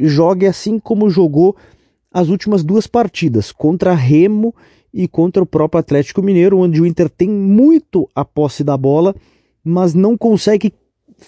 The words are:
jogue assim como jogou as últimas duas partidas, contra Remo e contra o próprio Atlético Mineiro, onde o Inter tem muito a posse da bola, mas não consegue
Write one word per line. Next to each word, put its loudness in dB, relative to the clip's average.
jogue 2
assim -2
como -2
jogou 2
as -2
últimas -2
duas -2
partidas, -2
contra -2
Remo 0
e -4
contra -2
o 0
próprio -2
Atlético -2
Mineiro, 2
onde 0
o 2
Inter 0
tem -4
muito 2
a -4
posse -4
da -2
bola, 0
mas 0
não 0
consegue 0